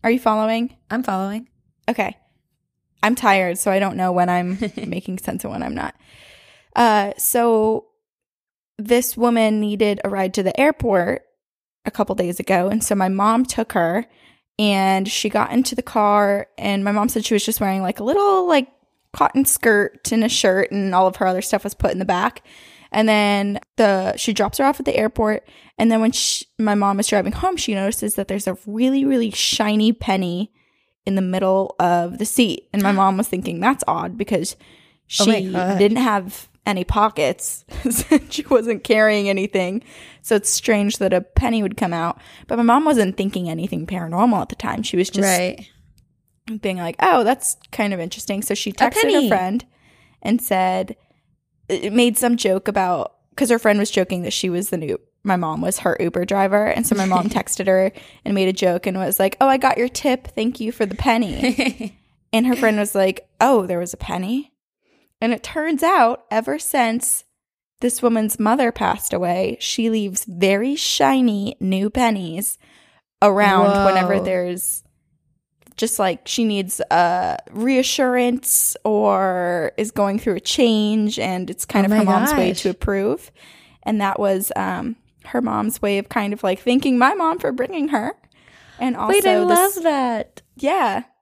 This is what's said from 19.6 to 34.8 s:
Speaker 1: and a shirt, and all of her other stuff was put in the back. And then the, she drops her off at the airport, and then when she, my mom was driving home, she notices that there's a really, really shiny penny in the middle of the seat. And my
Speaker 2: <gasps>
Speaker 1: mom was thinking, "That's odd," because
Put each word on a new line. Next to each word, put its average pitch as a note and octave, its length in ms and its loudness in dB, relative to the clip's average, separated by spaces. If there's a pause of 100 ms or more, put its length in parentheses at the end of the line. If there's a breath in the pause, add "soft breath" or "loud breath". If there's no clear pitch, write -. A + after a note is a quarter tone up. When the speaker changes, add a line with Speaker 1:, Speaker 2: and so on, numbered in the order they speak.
Speaker 1:
and A3+ 140 2
a A3+ 40 0
shirt, G3 440 2
and G3 240 -2
all F#3 100 6
of F#3 80 0
her F#3+ 140 -2
other F#3 140 -2
stuff - 200 -2
was G3+ 120 -8
put - 180 0
in F#3 80 -4
the F#3 40 -4
back. F#3 380 -2 (480 loud breath)
And A3 180 2
then G3+ 520 2 (160)
the, F#3+ 400 2
she - 160 -4
drops G#3 260 -2
her C4+ 60 2
off C#4 160 0
at C4 60 -4
the C#4 100 0
airport, G#3+ 500 -2 (320 soft breath)
and A3+ 140 4
then A3+ 80 2
when A3+ 100 2
she, - 340 -4 (140)
my G#3+ 160 0
mom G3+ 220 0
was G3+ 100 -2
driving G3+ 240 0
home, F4+ 260 -2
she B3 180 -4
notices G#3 420 -4
that G3 100 -4
there's G3+ 220 -4
a F#3 180 -6
really, C4 380 0
really A#3+ 260 0
shiny G#3+ 640 0
penny F#3+ 580 -2 (560)
in G3 80 -2
the F#3+ 80 0
middle F#3+ 560 0
of F3 400 0
the G#3 80 -2
seat. - 460 -2
And G3+ 100 -2
my G3 100 2
Speaker 2:
<gasps> F#3+ 80 0
Speaker 1:
mom F#3+ 160 2
was G3 120 -4
thinking, F3+ 320 -6
"That's A#3+ 260 -2
odd," E3+ 320 -4
because F#3+ 380 -4 (640 soft breath)